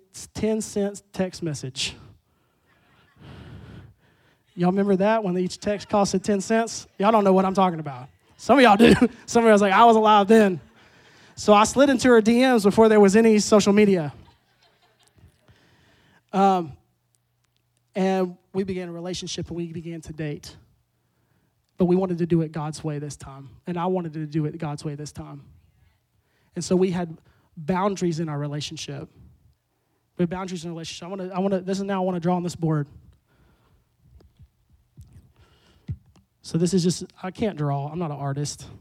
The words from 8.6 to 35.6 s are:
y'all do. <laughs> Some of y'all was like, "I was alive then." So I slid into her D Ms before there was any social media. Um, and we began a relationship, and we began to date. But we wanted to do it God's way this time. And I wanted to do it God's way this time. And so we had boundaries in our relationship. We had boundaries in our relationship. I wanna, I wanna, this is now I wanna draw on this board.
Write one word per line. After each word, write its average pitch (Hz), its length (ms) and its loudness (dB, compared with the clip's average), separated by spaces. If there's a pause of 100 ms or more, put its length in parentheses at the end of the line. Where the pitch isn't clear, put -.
y'all 214 140 6
do. 233 160 8
<laughs> - 320 0
Some 233 200 2
of - 20 4
y'all 220 60 8
was 202 100 4
like, 196 100 2
"I 220 140 6
was 226 100 8
alive 214 320 4
then." 202 320 4 (720)
So - 200 4
I 208 100 6
slid 262 240 4
into 254 200 2
her 233 120 8
D 233 200 4
Ms 247 240 2
before 220 260 4
there 214 100 6
was 196 160 6
any 226 220 6
social 202 340 4
media. 196 400 4 (2250)
Um, 190 400 2 (1200)
and 190 420 -2 (160)
we 196 120 -4
began 180 240 -8
a 170 40 -14
relationship, 170 560 -10
and 165 80 -10
we 170 160 -8
began 165 300 -12
to - 100 -16
date. 156 440 -12 (1200)
But 185 80 0
we 175 100 2
wanted 185 240 -2
to 170 80 -4
do 165 140 0
it 156 100 -4
God's 156 320 -10
way 151 160 -6
this 143 180 -12
time. 135 340 -20 (180)
And 175 100 -6
I 170 80 -4
wanted 175 280 -4
to 156 120 -8
do 151 200 -2
it 151 120 -8
God's 147 260 -10
way 147 120 -10
this 147 160 -14
time. 143 320 -16 (1120)
And 175 80 -8
so 185 100 -2
we 185 160 2
had 170 260 -8 (400)
boundaries 180 600 -2
in 165 100 -6
our 147 80 -8
relationship. 147 720 -10 (1080)
We 180 80 0
had 165 60 -2
boundaries 185 340 -10
in 170 60 -10
our 165 40 -10
relationship. 165 320 -14
I - 20 -14
wanna, 190 260 -10
I 180 40 -8
wanna, 196 220 -2
this 190 180 -4
is 196 60 -6
now 196 180 -4
I - 20 -2
wanna 180 140 -2
draw 180 160 0
on 175 80 -2
this 175 140 -6
board. 156 320 -2 (3500)